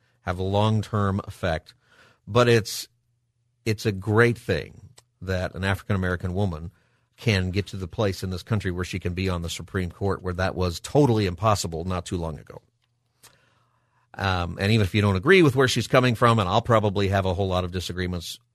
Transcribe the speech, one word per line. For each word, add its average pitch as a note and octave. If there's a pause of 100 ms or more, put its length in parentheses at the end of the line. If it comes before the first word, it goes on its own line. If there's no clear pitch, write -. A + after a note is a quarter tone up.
(220)
have F2+
a F#2+
long-term G2+
effect. E2+ (520)
But A#2+
it's, A#2 (800)
it's A2
a A2
great A2
thing - (320)
that F#2
an F2+
African-American F#2
woman F2 (460)
can F#2+
get F#2+
to -
the F#2
place G2
in F#2+
this F2+
country G2+
where F2
she G2
can F2
be F#2
on F2
the F2
Supreme F2+
Court, G2
where F2+
that F2+
was F2
totally A#2+
impossible F2
not F2+
too F#2+
long E2
ago. - (1500)
Um, F2+
and G2
even A2
if F2+
you G#2+
don't G2+
agree E3+
with C3
where C3+
she's A#2
coming B2+
from, A#2
and F#2
I'll G#2+
probably G#2
have G2
a F#2
whole G2
lot F2+
of E2+
disagreements F2+ (160)